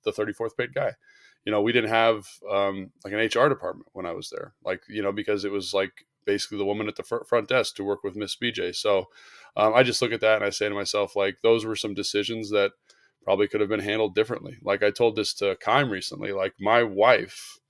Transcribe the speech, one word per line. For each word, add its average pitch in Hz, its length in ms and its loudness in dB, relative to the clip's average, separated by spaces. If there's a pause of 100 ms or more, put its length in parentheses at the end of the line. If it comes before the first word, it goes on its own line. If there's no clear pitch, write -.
the 107 80 -2
thirty-fourth 107 440 -6
paid 123 200 -6
guy. 135 160 -2 (540)
You 107 60 -4
know, 104 100 2
we 113 100 2
didn't 113 180 2
have, 113 380 2 (240)
um, 98 400 -2 (140)
like, 101 80 -10
an 110 80 -2
H 113 160 0
R 143 120 4
department - 440 -6
when 92 120 -8
I 87 60 -6
was - 180 -10
there, - 240 -12 (100)
like, 92 240 -6
you 104 140 -6
know, 98 120 0
because 104 320 -2
it 98 60 -4
was, 95 220 -4
like, 98 320 -2 (200)
basically 101 320 -2
the 101 80 -2
woman 104 240 -2
at - 80 -8
the - 60 -8
fr-, 117 220 -6
front 113 220 0
desk 123 300 0
to 98 80 -8
work 101 180 -2
with 98 140 -8
Miss 101 180 -6
B 120 160 -4
J. 90 220 -4
So, 98 320 0 (500)
um, 110 180 4
I 123 80 8
just 120 200 0
look 117 100 2
at 113 80 -2
that 110 160 6
and 104 80 0
I 101 60 0
say 107 180 -2
to 101 80 -2
myself, 101 400 -2
like, 98 260 0
those 113 240 4
were 110 100 -4
some 104 180 -6
decisions 104 560 -4
that 101 240 2 (500)
probably 98 240 2
could 104 140 -2
have 101 80 0
been 107 100 -2
handled 101 340 -2
differently. 110 480 -2
Like, 98 220 0
I 104 80 4
told 113 240 2
this 107 200 -2
to 98 280 0
Keim 123 260 2
recently, 98 440 -6
like, 95 260 -2
my 110 240 4
wife 107 760 2 (120)